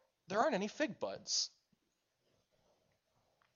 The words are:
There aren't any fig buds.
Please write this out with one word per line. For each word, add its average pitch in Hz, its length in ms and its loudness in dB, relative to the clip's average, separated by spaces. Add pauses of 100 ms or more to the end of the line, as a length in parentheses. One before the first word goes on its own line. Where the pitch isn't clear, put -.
(280)
There 190 100 -2
aren't 269 160 4
any 208 140 0
fig 247 320 -2
buds. - 500 -2 (2000)